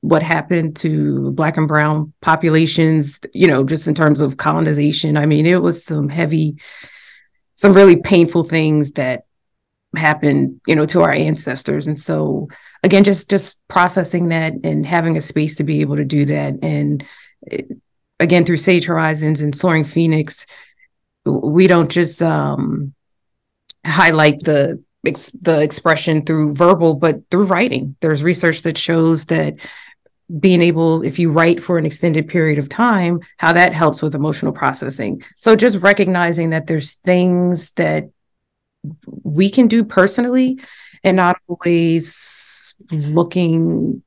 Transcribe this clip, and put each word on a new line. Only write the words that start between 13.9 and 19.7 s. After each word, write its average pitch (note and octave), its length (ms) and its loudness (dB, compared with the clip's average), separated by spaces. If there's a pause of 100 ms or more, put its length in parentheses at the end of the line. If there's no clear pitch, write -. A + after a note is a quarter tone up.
that D#3+ 240 -2 (100)
and D3+ 240 -2
having E3 300 0
a D3+ 40 -4
space D3+ 360 -4
to D#3+ 60 -2
be D3+ 180 -2
able C#3+ 160 -2
to D3 80 -2
do C#3+ 200 0
that. C#3+ 380 -4
And, D3 420 -4 (480)
uh, - 40 -8 (640)
again, E3+ 240 4
through E3+ 140 0
Sage F3 280 2
Horizons D#3 560 -2
and D3 140 -4
Soaring D#3+ 280 0